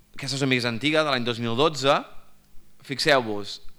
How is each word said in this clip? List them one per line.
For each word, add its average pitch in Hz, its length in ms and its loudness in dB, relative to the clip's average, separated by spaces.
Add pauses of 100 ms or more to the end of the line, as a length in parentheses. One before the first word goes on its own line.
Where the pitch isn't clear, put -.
(180)
aquesta 135 180 -6
és 135 80 0
una 135 80 2
mica 123 160 2
antiga, 147 380 0
de 147 80 -2
l'any 123 100 0
dos 120 160 -2
mil 117 160 -2
dotze, 143 460 2 (840)
fixeu-vos, 120 800 0 (160)